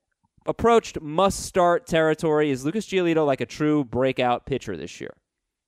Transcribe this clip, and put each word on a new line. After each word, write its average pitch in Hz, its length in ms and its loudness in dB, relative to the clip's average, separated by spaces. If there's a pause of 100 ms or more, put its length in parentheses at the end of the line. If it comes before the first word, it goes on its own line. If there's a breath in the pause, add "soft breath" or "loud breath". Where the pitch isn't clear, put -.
(460)
approached - 540 2
must 170 400 0
start 175 460 2
territory? 156 640 2
Is 127 140 -4
Lucas 180 220 -4
Giolito, 170 400 2
like, 139 140 0
a 117 60 -4
true 151 380 0
breakout 123 600 -2
pitcher 117 320 -6
this 76 240 -14
year? - 140 -12 (540)